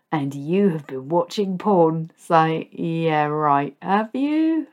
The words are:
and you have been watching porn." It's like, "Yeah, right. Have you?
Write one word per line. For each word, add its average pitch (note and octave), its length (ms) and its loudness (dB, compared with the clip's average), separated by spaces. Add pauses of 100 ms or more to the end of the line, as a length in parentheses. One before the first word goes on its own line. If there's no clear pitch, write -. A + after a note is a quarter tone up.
(120)
and C#3 220 -4
you F3 360 2
have D#3 160 -6
been C3 220 -10
watching F3 500 -2
porn." E3 560 2
It's - 160 -12
like, D#3+ 420 2
"Yeah, E3 540 0
right. D3 560 0
Have G#3 320 -2
you? D#4 580 0